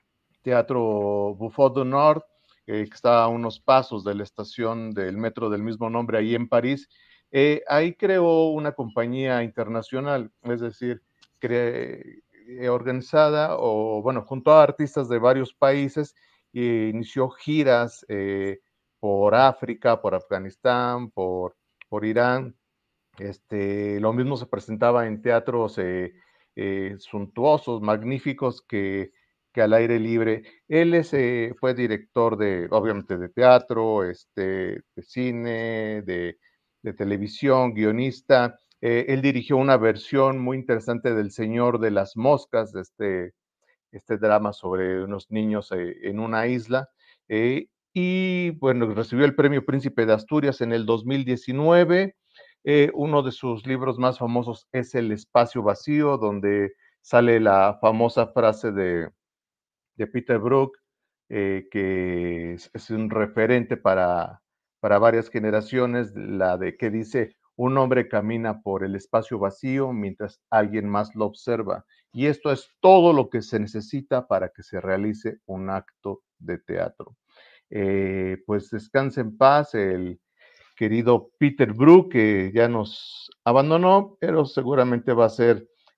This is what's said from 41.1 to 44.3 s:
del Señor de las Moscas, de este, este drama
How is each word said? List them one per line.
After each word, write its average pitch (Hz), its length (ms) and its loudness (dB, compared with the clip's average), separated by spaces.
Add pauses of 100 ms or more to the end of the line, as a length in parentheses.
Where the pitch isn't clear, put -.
del 104 160 -2
Señor 117 480 -2
de 110 100 0
las 98 260 -2
Moscas, 117 560 0
de 95 100 -10
este, 92 520 -6 (580)
este 104 280 -8
drama 104 340 2